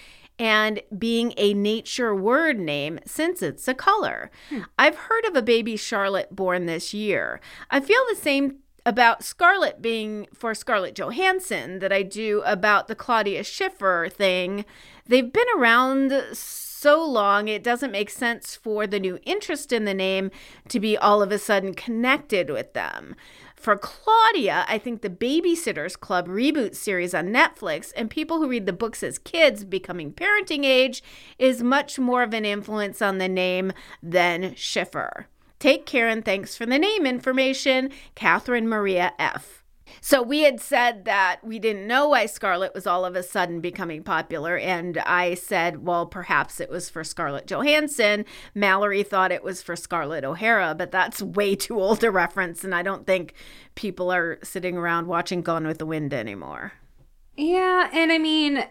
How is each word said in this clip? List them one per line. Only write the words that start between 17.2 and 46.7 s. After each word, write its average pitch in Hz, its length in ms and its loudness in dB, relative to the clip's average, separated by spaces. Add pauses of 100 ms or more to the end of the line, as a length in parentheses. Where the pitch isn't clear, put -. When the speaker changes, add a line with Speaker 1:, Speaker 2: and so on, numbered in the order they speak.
Speaker 1:
it 214 160 -4
doesn't 247 280 -2
make 202 200 -4
sense - 440 -4
for 214 300 -2
the 202 140 -2
new 185 240 -4
interest 339 500 -4
in 220 120 0
the 196 100 0
name 190 340 0 (380)
to 233 120 -2
be 214 160 2
all 208 280 6
of 196 80 0
a 202 80 0
sudden 196 340 0
connected 233 760 0
with 123 220 -6
them. 76 420 -8 (400)
For 208 200 0
Claudia, 359 920 2
I 220 100 0
think 233 240 -8
the 202 80 -6
Babysitters 254 880 -2
Club 180 280 -2
reboot 247 480 0
series 180 400 -2
on 175 180 -2
Netflix 202 640 0
and 220 140 -4
people 311 260 -2
who 311 120 0
read 226 180 -4
the 190 60 0
books 226 280 -6
as 156 160 -6
kids 262 460 2
becoming 180 500 -6
parenting 392 500 0
age 262 380 4 (380)
is 247 240 4
much 277 340 2
more 247 240 2
of 226 140 0
an 214 100 -2
influence 208 560 -4
on 196 160 0
the 185 120 0
name 185 420 0 (320)
than 175 500 2
Schiffer. - 720 -6 (320)
Take 269 300 4
care 233 220 2
and 220 140 -2
thanks 196 320 -2
for 226 120 -6
the 254 100 4
name 381 300 2
information, 262 840 0 (240)
Catherine 226 540 2
Maria 196 500 0
F." - 460 -4 (380)
So 269 200 4
we 285 200 0
had 269 180 4
said 240 460 0
that 196 380 2
we 220 160 -10
didn't 208 280 -2
know 277 220 2
why 240 160 4
Scarlett 190 500 -2
was 190 100 -8
all 185 200 2
of 180 100 -4
a 180 80 -4
sudden 175 380 -2
becoming 170 420 -8
popular, 165 540 -4
and 175 400 -4
I 180 380 0
said, 170 500 -2
"Well, 175 220 0
perhaps 175 520 -2
it - 100 -8
was 170 200 -10